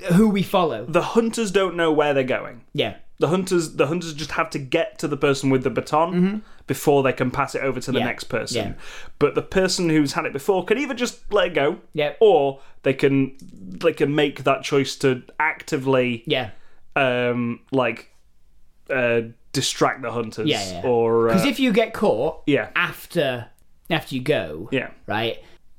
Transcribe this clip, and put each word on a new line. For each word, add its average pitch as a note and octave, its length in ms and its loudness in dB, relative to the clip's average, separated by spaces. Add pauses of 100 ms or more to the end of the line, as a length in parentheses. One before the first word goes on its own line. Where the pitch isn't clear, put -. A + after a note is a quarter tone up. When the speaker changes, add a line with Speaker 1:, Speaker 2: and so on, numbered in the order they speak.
(140)
Speaker 1:
who G#3+ 160 8
we F#3+ 120 2
follow. C#3 440 0
Speaker 2:
the E3+ 160 2
hunters A3+ 480 0
don't F#3 260 0
know E3 160 4
where D3 220 4
they're C3+ 100 4
going. A#2 380 -4 (100)
Speaker 1:
Yeah. A#2 220 -2 (260)
Speaker 2:
The D3 60 2
hunters, F3+ 480 0
the C#3+ 140 2
hunters E3 260 -4
just D3+ 160 -10
have D#3+ 200 -2
to D3+ 100 -6
get C#3+ 400 -2
to D#3 80 -2
the C#3+ 80 -4
person C#3 340 2
with C3 140 2
the C3 60 0
baton D3+ 440 0
Speaker 1:
Mm-hmm. G3 240 2 (300)
Speaker 2:
before C#3 340 2
they C3 100 2
can B2+ 200 -2
pass C#3 240 -4
it C3 60 -6
over C3 180 -2
to C3 100 -8
the B2 80 0
Speaker 1:
Yeah. A#2 60 0
Speaker 2:
next A#2 200 -6
person. A2+ 400 -4
Speaker 1:
Yeah. F#2+ 80 -6 (460)
Speaker 2:
But C#3+ 160 2
the F3+ 80 0
person F#3 480 0
who's D3+ 220 4
had D#3+ 120 -2
it A#2 80 -6
before F3+ 320 0
can A3+ 140 2
either C#4 160 -4
just - 380 -6
let F#3 160 4
it E3+ 60 -6
go, D3+ 240 0 (160)
Speaker 1:
Yep. D3 260 -2
Speaker 2:
or D3 400 4 (240)
they C3+ 100 2
can, C#3 380 2 (180)
they F#2+ 420 -2
can D3 220 0
make C#3 300 0
that C#3 180 2
choice C#3 360 0
to B2+ 260 0 (160)
actively, C3 840 0
Speaker 1:
Yeah. C3 240 -2 (440)
Speaker 2:
um, B2 640 0 (140)
like, A#2+ 400 -2 (760)
uh, A#2+ 340 0 (300)
distract C3 500 0
the A#2 100 -6
hunters. A2 340 -4
Speaker 1:
Yeah, A#2 240 0
yeah. F2 180 -10
Speaker 2:
Or, A#2 400 4
uh, A2+ 40 4
Speaker 1:
'Cause F#3+ 120 4
if C#4 140 0
you B3+ 140 2
get A3+ 220 2
caught D3 520 0
Speaker 2:
Yeah. A#2+ 300 2
Speaker 1:
after, C#3+ 680 -2 (440)
after D3+ 240 -4
you B2+ 60 -4
go, G#2+ 500 -2
Speaker 2:
Yeah. C3 200 -2 (180)
Speaker 1:
right, A2 300 -2 (400)